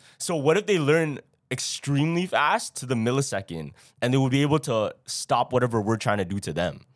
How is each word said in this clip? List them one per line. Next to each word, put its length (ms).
So 180
what 200
if 100
they 120
learn 400
extremely 760
fast 500
to 100
the 80
millisecond 800
and 140
they 40
would 120
be 120
able 180
to 340
stop 460
whatever 300
we're 160
trying 200
to 60
do 160
to 120
them? 280